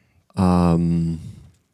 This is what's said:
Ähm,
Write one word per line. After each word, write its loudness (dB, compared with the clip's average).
Ähm, 0